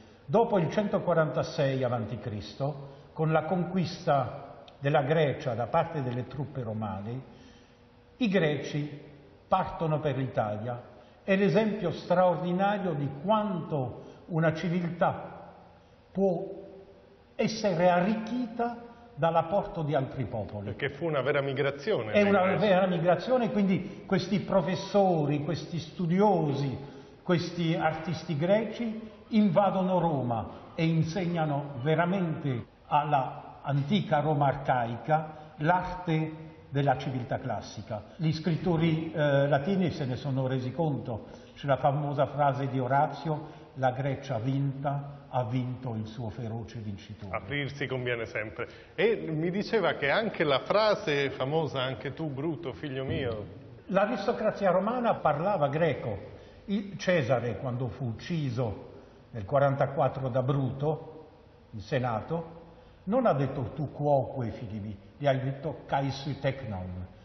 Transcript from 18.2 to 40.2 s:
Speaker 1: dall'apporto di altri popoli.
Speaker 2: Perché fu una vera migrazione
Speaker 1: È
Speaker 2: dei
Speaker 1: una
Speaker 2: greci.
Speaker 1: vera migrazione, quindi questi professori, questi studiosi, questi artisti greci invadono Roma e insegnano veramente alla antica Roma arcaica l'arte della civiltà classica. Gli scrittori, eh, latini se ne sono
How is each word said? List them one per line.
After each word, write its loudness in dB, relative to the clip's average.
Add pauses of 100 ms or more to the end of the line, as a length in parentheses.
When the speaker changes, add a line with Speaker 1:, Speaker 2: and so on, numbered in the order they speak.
Speaker 1:
dall'apporto 0
di 0
altri -2
popoli. -6
Speaker 2:
Perché -4
fu -6
una 0
vera 2
migrazione 0
Speaker 1:
È 6
Speaker 2:
dei 6
Speaker 1:
una 6
Speaker 2:
greci. 4
Speaker 1:
vera 6
migrazione, 2
quindi 0
questi 2
professori, 2
questi -4
studiosi, 2 (460)
questi 2
artisti -2
greci 0 (180)
invadono 4
Roma 0 (260)
e 2
insegnano 0
veramente 0 (200)
alla 0
antica 2
Roma 2
arcaica 0 (220)
l'arte 0 (240)
della 4
civiltà -4
classica. -8 (140)
Gli 2
scrittori, 0
eh, 4
latini 2
se -4
ne -2
sono -2